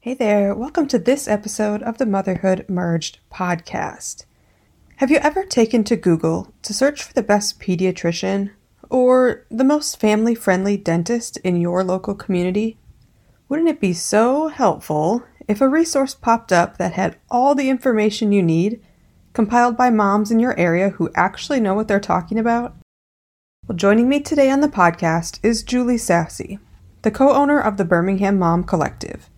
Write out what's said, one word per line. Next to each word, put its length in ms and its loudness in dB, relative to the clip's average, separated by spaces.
Hey 120 -6
there, 380 2
welcome 360 -4
to 100 0
this 300 -2
episode 520 -4
of 160 -8
the 80 0
Motherhood 600 -2
Merged 520 -4
podcast. 960 -8
Have 120 0
you 100 6
ever 260 0
taken 400 2
to 100 2
Google 580 0
to 100 -10
search 300 0
for 100 -20
the 100 0
best 340 0
pediatrician 960 -2
or 600 2
the 140 -2
most 380 0
family-friendly 760 2
dentist 600 -2
in 240 -2
your 240 -2
local 300 -4
community? 600 -2
Wouldn't 220 0
it 100 -4
be 140 0
so 560 0
helpful 760 -2
if 140 0
a 80 4
resource 440 0
popped 380 0
up 280 2
that 120 -2
had 240 -4
all 240 2
the 140 0
information 640 0
you 100 4
need, 400 0
compiled 460 2
by 120 4
moms 420 2
in 100 4
your 180 0
area 300 2
who 260 -6
actually 460 -2
know 140 0
what 120 -4
they're 140 0
talking 360 -4
about? 380 -2
Well, 80 -6
joining 320 4
me 100 2
today 320 2
on 80 2
the 80 2
podcast 760 0
is 200 0
Julie 340 -2
Sassy, 640 -4
the 80 0
co-owner 500 2
of 160 -2
the 80 0
Birmingham 520 0
Mom 280 0
Collective. 720 -6